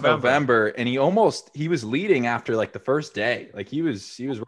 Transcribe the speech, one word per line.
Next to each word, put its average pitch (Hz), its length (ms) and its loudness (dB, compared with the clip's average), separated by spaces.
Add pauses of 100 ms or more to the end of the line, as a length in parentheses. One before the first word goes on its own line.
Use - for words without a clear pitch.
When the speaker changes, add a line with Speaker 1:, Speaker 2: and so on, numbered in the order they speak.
Speaker 1:
November. 135 240 2
Speaker 2:
November, 127 420 4
and 120 180 -4
he 123 120 -2
almost, 180 560 2
he 151 120 -4
was 156 160 0
leading 135 420 0
after, 117 300 -2
like, 104 180 -2
the 104 60 -10
first 151 340 -2
day. 107 400 -4
Like, 101 160 -10
he 151 140 -4
was, 117 320 -6
he 123 120 -10
was 127 200 -6